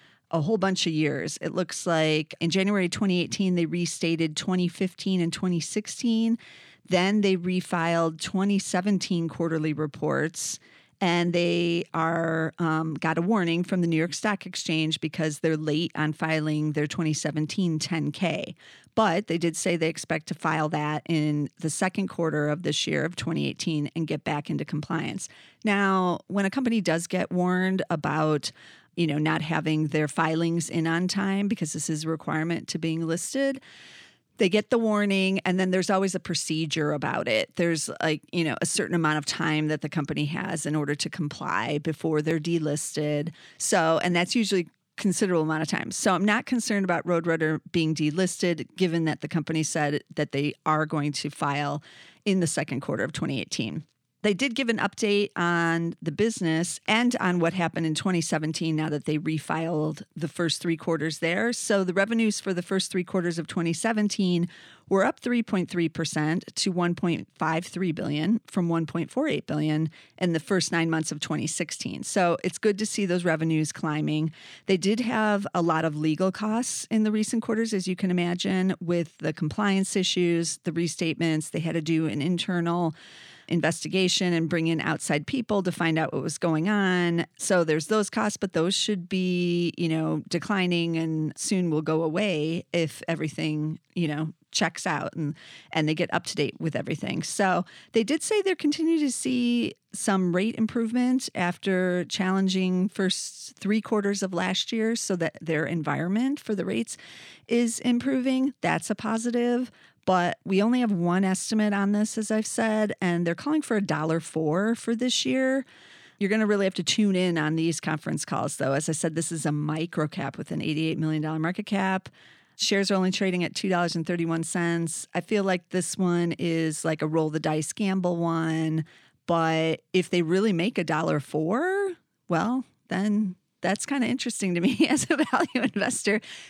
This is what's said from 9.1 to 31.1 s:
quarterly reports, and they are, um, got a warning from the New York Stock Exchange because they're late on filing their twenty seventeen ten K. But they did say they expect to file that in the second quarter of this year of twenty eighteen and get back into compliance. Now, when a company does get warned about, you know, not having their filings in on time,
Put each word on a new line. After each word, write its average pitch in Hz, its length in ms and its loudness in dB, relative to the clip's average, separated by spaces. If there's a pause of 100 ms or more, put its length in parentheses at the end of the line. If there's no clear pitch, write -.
quarterly 160 460 -2
reports, 151 840 -4 (420)
and 175 320 2
they 170 500 0 (120)
are, 165 640 0
um, 160 360 0
got 160 220 -2
a 170 40 0
warning 175 420 2
from 180 180 0
the 170 60 2
New 165 100 2
York 165 160 0
Stock 208 320 -2
Exchange 160 560 -2
because 156 380 -2
they're 160 180 2
late 151 380 -2
on 156 180 0
filing 151 600 0
their 147 140 0
twenty 156 260 0
seventeen 156 680 0
ten 151 320 -2
K. - 440 -2 (400)
But 208 320 2
they - 100 0
did 170 180 0
say 175 220 0
they 160 100 0
expect 160 400 -4
to - 60 -6
file 156 360 0
that 151 380 -2
in 151 420 2 (100)
the 160 100 -2
second 185 400 -2
quarter 151 400 0
of 151 140 -2
this 147 220 -2
year 147 200 0
of 175 100 -6
twenty 147 320 -4
eighteen 147 480 -4
and 165 120 -2
get 151 160 -6
back 147 260 -4
into 151 160 -4
compliance. 151 640 -6 (340)
Now, 190 640 2
when 196 180 0
a 196 40 0
company 233 320 0
does 170 260 0
get 180 240 -2
warned 185 580 2
about, 156 640 0 (460)
you 170 100 2
know, 143 100 0
not 156 240 0
having 156 460 0
their 151 220 0
filings 165 600 0
in 165 160 0
on 165 220 0
time, 196 400 0